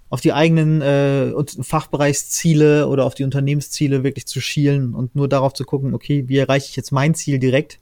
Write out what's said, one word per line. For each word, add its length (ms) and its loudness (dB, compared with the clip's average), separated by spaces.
auf 120 -6
die 100 2
eigenen, 480 2
äh, 540 2
und 260 -4
Fachbereichsziele 1300 2
oder 160 2
auf 100 -2
die 100 -4
Unternehmensziele 800 -2
wirklich 240 -4
zu 140 -8
schielen 540 0
und 200 -6
nur 140 0
darauf 240 0
zu 120 -8
gucken, 300 -4
okay, 340 -2
wie 100 0
erreiche 320 0
ich 60 -16
jetzt 160 -8
mein 220 2
Ziel 240 -4
direkt? 440 0